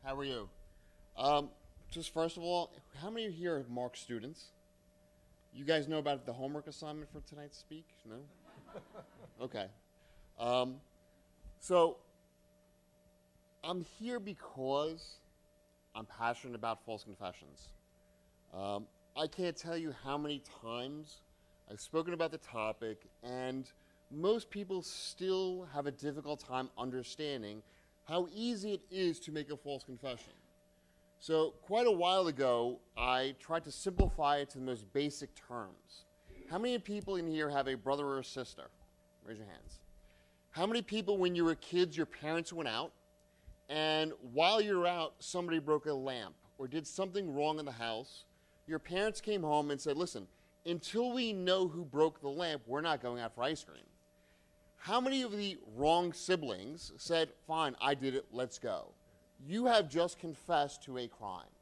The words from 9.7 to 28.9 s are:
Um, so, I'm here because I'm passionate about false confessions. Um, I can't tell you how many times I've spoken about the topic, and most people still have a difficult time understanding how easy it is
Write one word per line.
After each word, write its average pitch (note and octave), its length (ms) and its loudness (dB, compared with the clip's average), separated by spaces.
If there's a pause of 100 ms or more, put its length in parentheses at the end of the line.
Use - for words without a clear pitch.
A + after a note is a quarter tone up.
Um, B2+ 380 2 (840)
so, E3+ 380 6 (1700)
I'm F3 180 -2
here A#3 380 -6
because D#3 1000 -2 (760)
I'm A2 120 -10
passionate A#2+ 500 -2
about A2+ 300 -4
false A2 180 -8
confessions. F2+ 680 -12 (800)
Um, G2+ 360 -4 (280)
I D#3 120 -2
can't F3 280 -4
tell E3+ 220 -6
you D#3+ 160 -4 (100)
how C#3 140 -2
many D3 240 -4 (200)
times C3+ 600 -8 (480)
I've G#2 120 -12
spoken E3 340 -2
about E3 160 0
the D#3 80 -8
topic, A2 680 -4 (160)
and B2+ 500 -6 (380)
most F#3+ 400 0
people F#3+ 320 -6
still F#3 920 -4
have C#3+ 140 -2
a C#3+ 60 -2
difficult C#3+ 480 -6
time B2+ 380 -4
understanding B2 840 -4 (420)
how F3 300 0
easy G#3+ 400 -2
it F3+ 160 -4
is F3+ 300 0